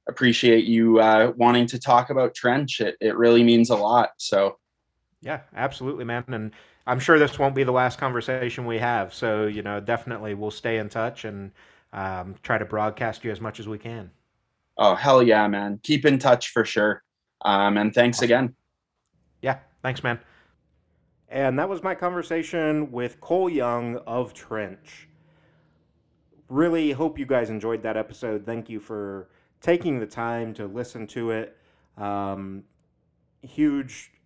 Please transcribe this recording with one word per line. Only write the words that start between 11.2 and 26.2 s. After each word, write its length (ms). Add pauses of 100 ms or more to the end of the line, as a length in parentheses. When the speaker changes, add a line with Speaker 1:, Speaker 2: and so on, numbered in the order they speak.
Speaker 2:
and, 260 (420)
um, 500
try 160
to 60
broadcast 600
you 60
as 100
much 180
as 80
we 120
can. 320 (680)
Speaker 1:
Oh, 160
hell 280
yeah, 260
man. 340
Keep 220
in 140
touch 320
for 140
sure. 380 (420)
Um, 320
and 160
thanks 260
Speaker 2:
Awesome. 60
Speaker 1:
again. 320 (840)
Speaker 2:
Yeah, 160 (240)
thanks, 220
man. 160 (1080)
And 300
that 100
was 140
my 120
conversation 960
with 280
Cole 300
Young 460 (100)
of 260
Trench. 760 (1400)